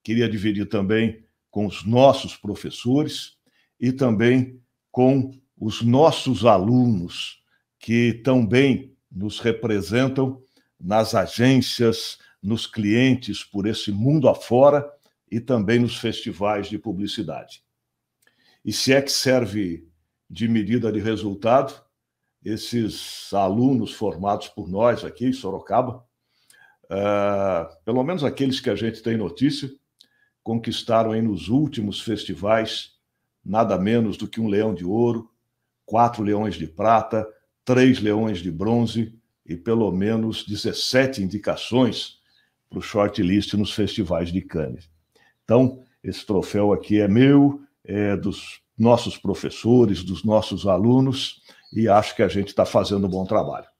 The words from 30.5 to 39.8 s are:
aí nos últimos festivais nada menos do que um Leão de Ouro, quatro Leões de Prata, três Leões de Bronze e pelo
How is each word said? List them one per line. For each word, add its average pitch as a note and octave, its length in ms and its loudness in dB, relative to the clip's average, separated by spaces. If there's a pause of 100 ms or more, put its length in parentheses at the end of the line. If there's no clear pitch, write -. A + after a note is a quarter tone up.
aí A2 80 -2
nos F#2+ 260 -4
últimos A#2 540 -2
festivais G#2+ 880 -4 (520)
nada G#2 340 0
menos G#2+ 400 0
do G#2+ 100 -10
que A2+ 140 -8
um A2+ 80 -2
Leão G#2+ 260 -2
de F2+ 80 -10
Ouro, A2+ 480 -2 (540)
quatro A#2 380 2
Leões G#2 320 0
de D#2+ 120 -10
Prata, A2 580 0 (380)
três B2+ 380 4
Leões G#2+ 380 -2
de E2+ 120 -6
Bronze A2+ 680 -2 (280)
e E2+ 100 -10
pelo A2 380 -2